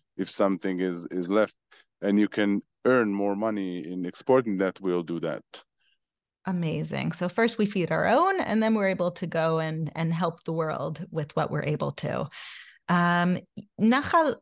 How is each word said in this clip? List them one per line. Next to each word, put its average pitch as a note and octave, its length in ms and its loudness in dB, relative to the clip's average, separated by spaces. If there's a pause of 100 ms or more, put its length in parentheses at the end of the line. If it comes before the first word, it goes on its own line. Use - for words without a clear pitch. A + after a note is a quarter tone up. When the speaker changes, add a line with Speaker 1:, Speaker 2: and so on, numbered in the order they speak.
(180)
Speaker 1:
if F#2+ 120 -4
something F#2+ 500 0
is, F2 320 -2
is F2+ 160 -4
left G2+ 280 2 (460)
and G2+ 180 4
you G#2 80 4
can G#2 340 0 (240)
earn A#2+ 280 4
more G2+ 220 0
money G2+ 500 -4
in F2+ 200 -6
exporting A#2 540 2
that, F#2+ 220 0
we'll F2 220 0
do E2 160 -6
that. D#2 240 -6 (1000)
Speaker 2:
Amazing. D#3+ 680 -2
So F3 180 -2
first A#3 300 0
we G#3 80 2
feed F3+ 240 -2
our D#3+ 160 2
own, F4 340 2
and A3 220 0
then A3 100 2
we're G3+ 160 0
able F3+ 220 -2
to F3 160 -8
go D#3+ 320 0
and, D#3+ 360 -4
and E3 160 0
help E3 320 -2
the E3 100 -4
world D#3 580 -4
with D3+ 240 -6
what D#3 160 0
we're D3+ 120 -2
able D3 280 -2
to. C#3 360 -4 (640)
Um, F3 480 2 (420)
Nachal C#4 640 4